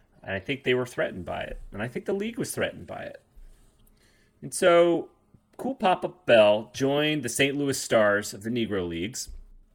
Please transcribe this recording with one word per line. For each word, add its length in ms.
And 100
I 60
think 240
they 120
were 120
threatened 380
by 180
it. 180
And 100
I 60
think 160
the 80
league 260
was 140
threatened 340
by 160
it. 180
And 120
so 540
Cool 180
Papa 380
Bell 480
joined 520
the 40
Saint 280
Louis 220
Stars 540
of 120
the 60
Negro 360
Leagues, 420